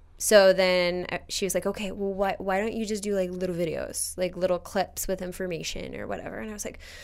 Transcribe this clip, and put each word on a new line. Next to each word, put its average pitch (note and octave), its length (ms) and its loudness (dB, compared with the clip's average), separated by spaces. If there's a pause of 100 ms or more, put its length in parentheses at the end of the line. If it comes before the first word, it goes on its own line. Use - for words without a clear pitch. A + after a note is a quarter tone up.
(180)
So G3 340 10
then, F3+ 580 2
uh, F3 80 -2 (120)
she - 160 -2
was F3 80 0
like, F3+ 100 0
"Okay, G3 280 -4
well, G3 200 -4
why, G3 260 0
why F#3+ 220 0
don't A3 140 -2
you A3+ 100 -2
just G#3 180 -2
do, G#3 120 -2
like, F#3 160 0
little F3+ 260 -2
videos, - 640 -4
like, F3+ 180 -2
little F3+ 220 2
clips - 500 -4
with F#3+ 140 -2
information F3+ 720 -6
or G2+ 140 -8
whatever?" G2 320 -8
And A3 100 -10
I - 20 -10
was G#3 120 -8
like, - 140 -10 (260)